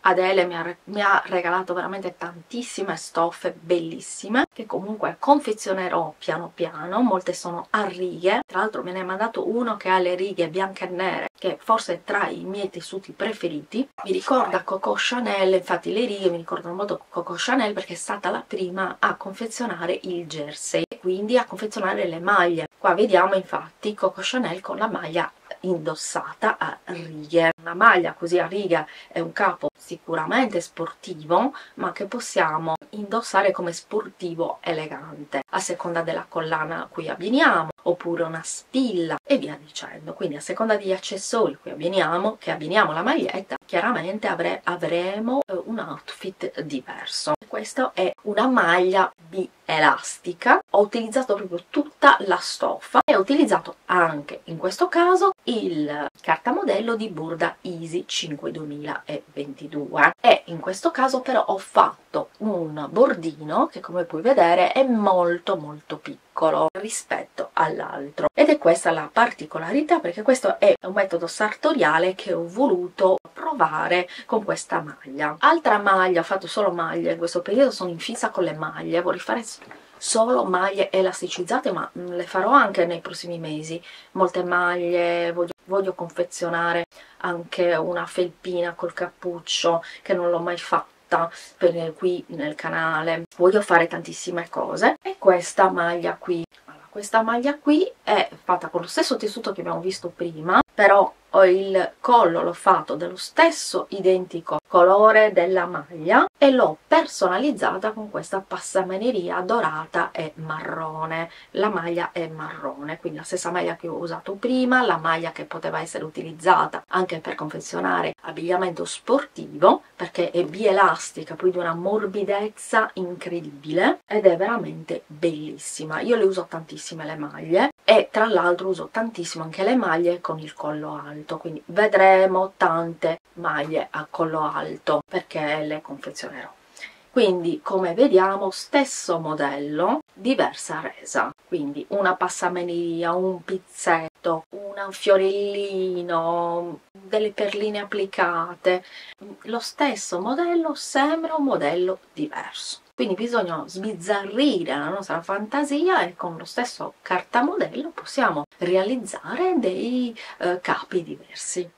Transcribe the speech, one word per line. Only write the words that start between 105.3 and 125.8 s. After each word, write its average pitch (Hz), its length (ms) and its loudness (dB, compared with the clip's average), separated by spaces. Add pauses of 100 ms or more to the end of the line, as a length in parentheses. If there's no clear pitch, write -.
della 180 360 4
maglia 175 580 2 (100)
e 277 160 8
l'ho 247 260 4 (100)
personalizzata 214 1040 2
con 214 180 -10
questa - 300 -6
passamaneria 185 1040 -2
dorata 170 680 -2
e 156 240 -8
marrone. 160 920 -6 (220)
La 202 180 0
maglia 170 420 -4
è 165 160 -6
marrone, 151 720 -10
quindi 156 200 -8
la 160 60 -14
stessa 180 260 -4
maglia 170 240 -2
che 175 120 -12
ho 160 100 -8
usato 165 360 -8
prima, 254 500 2
la 170 140 2
maglia 165 340 0
che 151 140 -12
poteva 160 340 -6
essere - 240 -8
utilizzata 160 840 2
anche 180 320 0
per - 160 -8
confezionare 175 840 -2
abbigliamento 170 640 -2
sportivo, 170 960 2 (120)
perché - 360 -4
è 170 140 0
bielastica, 175 920 2
poi 185 160 2
di 180 60 -4
una 170 180 -2
morbidezza 208 1200 -2
incredibile 170 1120 -2
ed 208 180 0
è 175 100 10
veramente 170 720 -4
bellissima. 156 920 -6